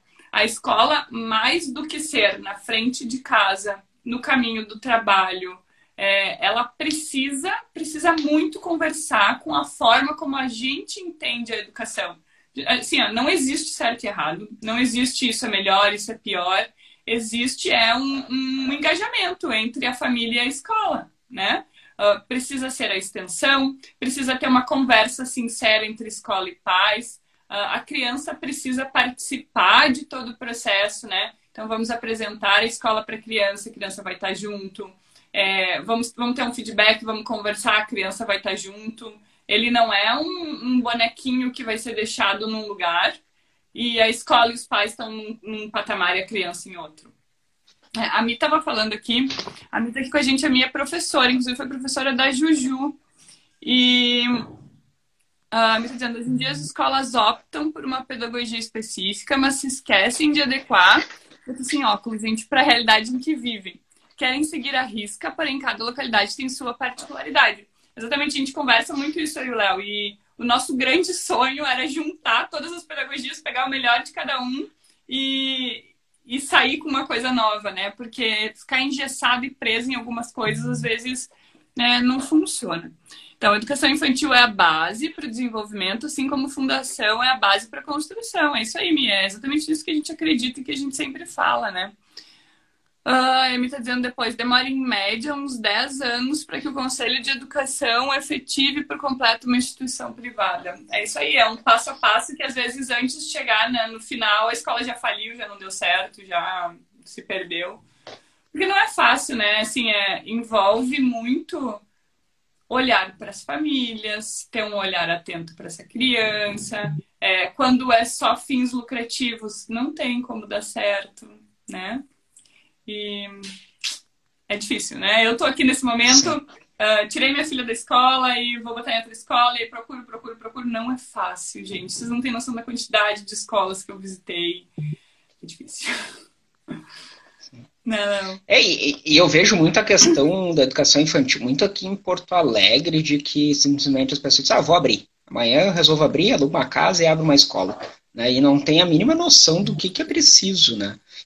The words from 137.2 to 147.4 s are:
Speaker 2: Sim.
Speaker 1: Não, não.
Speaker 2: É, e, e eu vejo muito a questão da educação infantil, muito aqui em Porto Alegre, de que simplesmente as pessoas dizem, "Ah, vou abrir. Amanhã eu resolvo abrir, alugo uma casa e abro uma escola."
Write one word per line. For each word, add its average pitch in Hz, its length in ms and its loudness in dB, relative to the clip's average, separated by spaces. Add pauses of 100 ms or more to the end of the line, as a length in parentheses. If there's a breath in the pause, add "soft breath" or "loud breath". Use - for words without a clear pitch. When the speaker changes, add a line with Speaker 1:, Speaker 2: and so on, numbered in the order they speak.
Speaker 2:
Sim. - 260 -20 (200)
Speaker 1:
Não, 220 120 0
não. 202 500 -2
Speaker 2:
É, 226 140 8
e, 147 440 0
e 151 120 6
eu 175 100 10
vejo 185 280 6
muito 165 240 6
a 214 40 6
questão 175 680 6
da 147 100 6
educação 143 380 4
infantil, 147 400 2
muito 131 220 0
aqui 196 240 -2
em 196 80 -4
Porto - 380 -4
Alegre, 147 680 4
de 147 160 2
que 147 380 0
simplesmente 139 580 2
as - 60 -4
pessoas 139 240 4
dizem, 220 140 4
"Ah, 185 40 6
vou 160 140 6
abrir. - 320 2 (200)
Amanhã 120 400 4
eu 196 60 2
resolvo 156 300 6
abrir, 165 300 4
alugo 151 220 2
uma 135 100 2
casa 180 380 2
e 160 40 6
abro 160 160 4
uma 147 120 8
escola." 98 440 4 (340 loud breath)